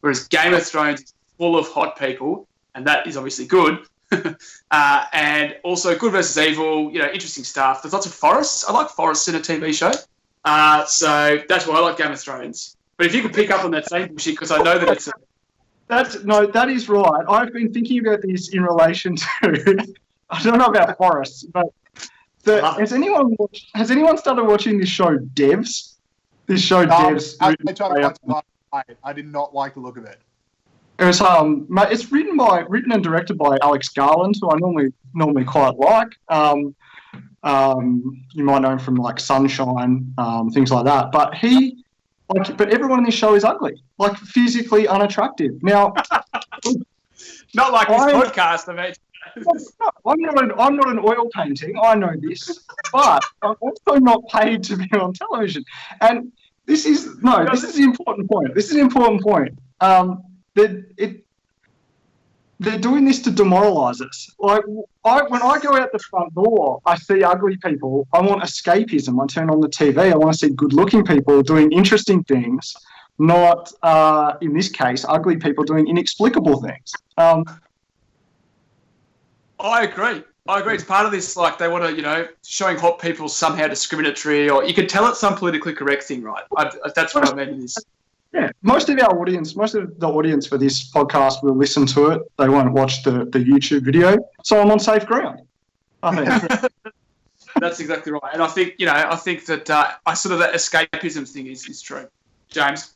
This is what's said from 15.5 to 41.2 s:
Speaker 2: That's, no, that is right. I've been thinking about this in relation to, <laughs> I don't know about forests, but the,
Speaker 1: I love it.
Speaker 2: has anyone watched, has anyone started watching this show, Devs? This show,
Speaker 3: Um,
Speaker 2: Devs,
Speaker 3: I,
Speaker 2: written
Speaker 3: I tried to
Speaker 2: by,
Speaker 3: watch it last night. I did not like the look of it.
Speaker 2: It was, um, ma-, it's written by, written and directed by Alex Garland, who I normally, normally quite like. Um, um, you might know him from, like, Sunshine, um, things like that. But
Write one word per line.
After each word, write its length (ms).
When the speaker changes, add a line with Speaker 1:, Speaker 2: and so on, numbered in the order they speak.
Speaker 2:
That's, 360
no, 220
that 240
is 180
right. 400
I've 240
been 220
thinking 320
about 160
this 280
in 120
relation 540
to, 100
<laughs> 160
I 140
don't 160
know 60
about 320
forests, 480
but 200
the, 140
Speaker 1:
I 40
love 160
it. 40
Speaker 2:
has 120
anyone 460
watched, 340
has 160
anyone 300
started 240
watching 360
this 100
show, 280
Devs? 760
This 160
show, 200
Speaker 3:
Um, 80
Speaker 2:
Devs, 520
Speaker 3:
I, 80
Speaker 2:
written 200
Speaker 3:
I 40
tried 160
to 60
Speaker 2:
by, 60
Speaker 3:
watch 220
it 60
last 160
night. 320
I 100
did 120
not 300
like 180
the 60
look 180
of 80
it. 140
Speaker 2:
It 60
was, 160
um, 480
ma-, 140
it's 280
written 240
by, 320
written 240
and 100
directed 360
by 240
Alex 260
Garland, 540
who 100
I 60
normally, 340
normally 320
quite 320
like. 320
Um, 480
um, 800
you 100
might 180
know 100
him 80
from, 160
like, 220
Sunshine, 1000
um, 340
things 220
like 100
that. 300
But 220